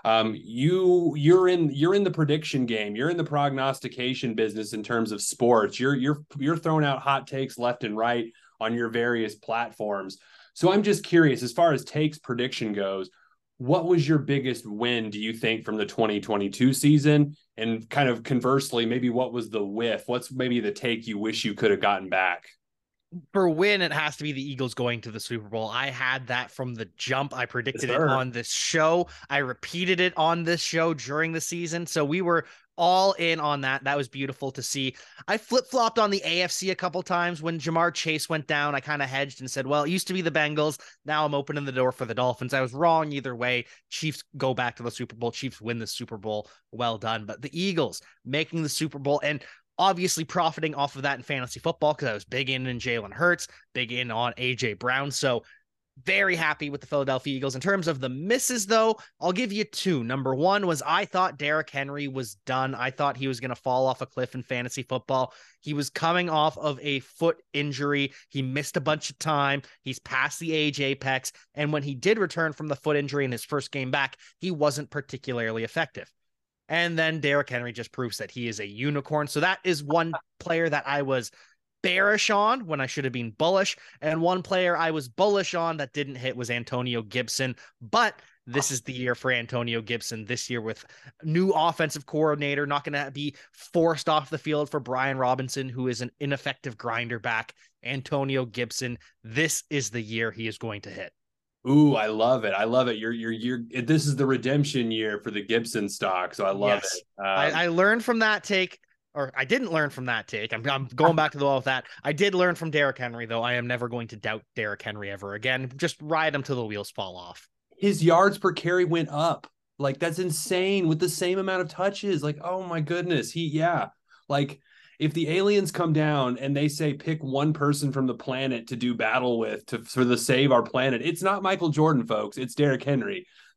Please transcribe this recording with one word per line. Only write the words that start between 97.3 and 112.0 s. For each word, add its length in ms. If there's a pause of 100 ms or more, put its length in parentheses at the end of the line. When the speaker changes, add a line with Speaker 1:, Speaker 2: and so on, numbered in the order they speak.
Speaker 2:
Antonio 600
Gibson, 540 (240)
this 480
is 200
the 120
year 300
he 160
is 100
going 220
to 100
hit. 220 (560)
Speaker 1:
Ooh, 260
I 120
love 380
it. 100
I 100
love 240
it. 80
You're, 160
you're, 180
you're... 300 (220)
this 240
is 100
the 100
redemption 640
year 320
for 80
the 140
Gibson 440
stock. 460
So 100
I 60
love 320
Speaker 2:
Yes. 140
Speaker 1:
it. 80 (160)
Um, 60
Speaker 2:
I, 380
I 40
learned 340
from 160
that 240
take. 380 (340)
Or 200
I 120
didn't 260
learn 180
from 140
that 240
take. 240
I'm, 160
I'm 160
going 320
back 160
to 60
the 60
wall 120
with 80
that. 220 (180)